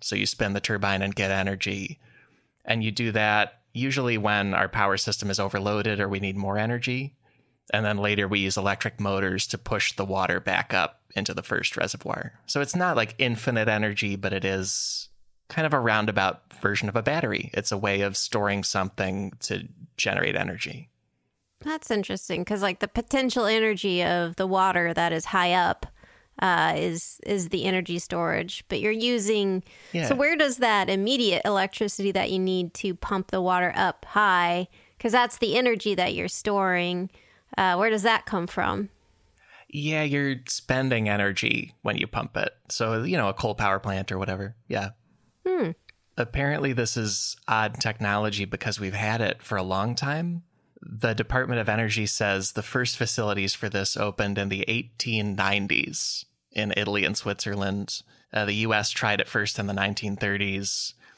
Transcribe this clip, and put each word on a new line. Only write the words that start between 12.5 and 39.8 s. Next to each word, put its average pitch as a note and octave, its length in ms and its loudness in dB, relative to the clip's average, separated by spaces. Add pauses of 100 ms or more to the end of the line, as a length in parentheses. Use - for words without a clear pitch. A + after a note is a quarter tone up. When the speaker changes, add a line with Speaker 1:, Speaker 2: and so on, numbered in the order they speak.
Speaker 1:
it's C#3 140 -2
not, F3+ 200 2
like, A2 220 0
infinite A#2 500 0
energy, G#2 480 0
but G2 180 -4
it F#2+ 120 -2
is - 640 -4 (400)
kind D#3+ 160 -2
of D3+ 80 0
a C#3 60 4
roundabout G#2+ 600 2 (200)
version G2+ 280 0
of G2+ 60 0
a A#2 60 0
battery. C#3 520 -2
It's - 180 -2
a G#2 60 0
way G2 240 2
of G2 160 0
storing G2+ 460 0
something F#2+ 680 -2 (100)
to F#2+ 260 -4 (300)
generate G2 380 0
energy. G2 540 -6 (760)
Speaker 2:
That's D#4 260 -4
interesting, F#3+ 540 -4
'cause, G#3 160 -2
like, F#3+ 180 0
the G3+ 80 -2
potential B3+ 580 0
energy G3+ 580 2
of E3+ 340 2
the F#3+ 100 0
water F#3 460 4
that E3+ 180 2
is D#3+ 140 -2
high F3+ 280 2
up, F3 320 2 (560)
uh, E3 360 4
is, E3+ 480 -4
is F#3 240 -2
the F#3 160 -2
energy F3+ 340 0
storage, E3+ 720 -2
but G3 100 -2
you're G#3+ 120 2
using G#3+ 720 2 (280)
Speaker 1:
Yeah. E3 160 -2
Speaker 2:
so - 80 4
where D4 220 4
does C#4 200 2
that G#3+ 320 4
immediate G3+ 540 2
electricity G3+ 680 0
that F#3+ 200 0
you F#3+ 80 0
need F#3 360 0
to F#3+ 180 -2
pump - 380 -4
the F#3+ 100 0
water F3+ 340 2
up F#3+ 340 0
high, F3+ 580 4 (320)
'cause A#3 120 0
that's A#3+ 280 4
the A3 180 2
energy A3+ 380 2
that F3+ 180 2
you're F3 140 -2
storing, F3+ 840 0 (480)
uh, F#3 200 4
where G#3 120 4
does G#3+ 140 0
that A3+ 220 2
come F3 220 -2
from? - 420 -2 (800)
Speaker 1:
Yeah, D3+ 360 -2